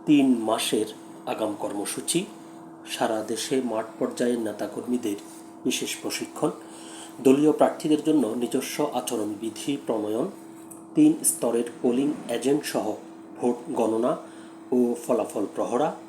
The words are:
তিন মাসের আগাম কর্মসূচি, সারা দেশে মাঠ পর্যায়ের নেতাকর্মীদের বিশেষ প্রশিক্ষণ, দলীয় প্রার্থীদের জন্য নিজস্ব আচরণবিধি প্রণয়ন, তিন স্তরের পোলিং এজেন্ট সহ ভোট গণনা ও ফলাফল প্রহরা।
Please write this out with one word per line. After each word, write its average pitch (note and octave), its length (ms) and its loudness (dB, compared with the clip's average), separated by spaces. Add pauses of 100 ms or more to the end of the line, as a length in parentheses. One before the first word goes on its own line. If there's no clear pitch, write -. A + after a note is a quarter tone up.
তিন C#3+ 220 8 (220)
মাসের A2 400 2 (440)
আগাম G#2+ 200 -2 (100)
কর্মসূচি, G2+ 580 -2 (720)
সারা A2 240 0 (120)
দেশে A#2 260 -2 (140)
মাঠ A2 160 -2 (120)
পর্যায়ের A#2+ 480 0
নেতাকর্মীদের G#2 720 -4 (460)
বিশেষ - 260 0 (120)
প্রশিক্ষণ, - 480 -2 (720)
দলীয় C#3+ 280 8
প্রার্থীদের D3+ 540 4
জন্য D3+ 180 4 (180)
নিজস্ব B2 340 -2 (180)
আচরণবিধি A2 760 -4 (140)
প্রণয়ন, A2 400 0 (680)
তিন D#3 180 10 (180)
স্তরের A#2+ 380 0 (120)
পোলিং C3 280 4 (280)
এজেন্ট C#3 260 2 (100)
সহ G#2 140 0 (500)
ভোট B2 220 0 (200)
গণনা A2+ 340 2 (640)
ও - 20 6 (260)
ফলাফল A2 400 0 (100)
প্রহরা। A#2+ 340 0 (200)